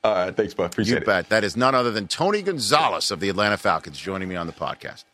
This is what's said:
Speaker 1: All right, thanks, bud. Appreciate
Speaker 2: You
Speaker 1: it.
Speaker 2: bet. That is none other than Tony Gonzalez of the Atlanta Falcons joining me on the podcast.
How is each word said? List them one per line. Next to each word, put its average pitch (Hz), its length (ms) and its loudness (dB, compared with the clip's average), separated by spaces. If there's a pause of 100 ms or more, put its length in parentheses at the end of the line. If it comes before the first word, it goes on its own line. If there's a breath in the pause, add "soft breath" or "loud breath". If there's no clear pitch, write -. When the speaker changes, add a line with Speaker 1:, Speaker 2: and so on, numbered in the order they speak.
Speaker 1:
All 107 80 4
right, 92 220 0
thanks, 101 180 0
bud. 90 180 0
Appreciate 113 240 0
Speaker 2:
You - 60 0
Speaker 1:
it. - 40 -6
Speaker 2:
bet. 95 240 2
That 110 140 4
is 101 140 -2
none 131 180 4
other 123 160 2
than 104 160 -4
Tony 202 340 0
Gonzalez 139 720 0
of 90 80 -4
the 98 80 0
Atlanta 101 300 2
Falcons 80 420 0
joining 95 300 -6
me 90 80 -6
on 85 100 -4
the 80 60 -10
podcast. - 500 -10 (100)